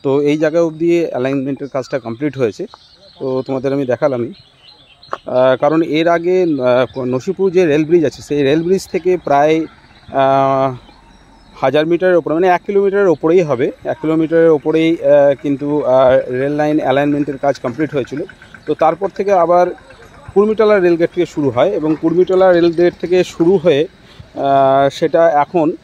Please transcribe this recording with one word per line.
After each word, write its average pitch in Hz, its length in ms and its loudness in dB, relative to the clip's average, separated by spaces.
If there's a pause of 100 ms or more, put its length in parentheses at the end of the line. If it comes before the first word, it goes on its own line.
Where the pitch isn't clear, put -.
তো 143 180 0
এই 147 180 0
জায়গা 156 240 0
অবধি 165 440 -2
অ্যালাইনমেন্টের 135 640 -6
কাজটা 135 300 -6
complete 123 400 -8
হয়েছে। 123 280 -4 (520)
তো 131 240 -4
তোমাদের 135 300 -4
আমি 139 140 -2
দেখালামই। 123 460 -2
আহ, - 1300 -4
কারণ 156 220 0
এর 160 260 0
আগে, 175 340 0
আহ, 127 640 0
নসিপুর 175 460 -2
যে 180 160 2
rail 151 180 0
bridge 160 200 2
আছে, 123 180 -6
সেই 147 200 -4
rail 151 200 2
bridge 180 260 -2
থেকে 180 280 -2
প্রায়, 156 500 0 (460)
আহ, 135 640 0 (800)
হাজার 143 320 0
মিটারের 175 300 2
ওপরে, 156 180 0
মানে, 175 120 0
এক 175 200 2
কিলোমিটারের 196 420 0
ওপরেই 165 340 2
হবে, 147 280 -2 (140)
এক 135 160 -6
কিলোমিটারের 160 500 2
ওপরেই, 160 420 0
আহ, 143 500 4
কিন্তু, 143 420 -4
আহ, 127 260 4 (200)
rail 135 220 -4
line 151 260 0
অ্যালাইনমেন্টের 143 600 -2
কাজ 139 220 -2
complete 139 340 -6
হয়েছিল। 135 280 -6 (440)
তো 151 80 -2
তারপর 165 340 0
থেকে 196 240 -4
আবার 175 340 2 (680)
কুর্মিটোলা 208 460 2
রেলগেট 170 340 2
থেকে 175 120 -2
শুরু 143 240 -2
হয় 131 200 0
এবং 156 300 -2
কুর্মিটোলা 185 520 2
রেলগেট 170 480 2
থেকে 180 240 0
শুরু 175 320 0
হয়ে, 170 300 2 (480)
আহ, 139 560 2
সেটা 165 400 0
এখন 151 420 0 (120)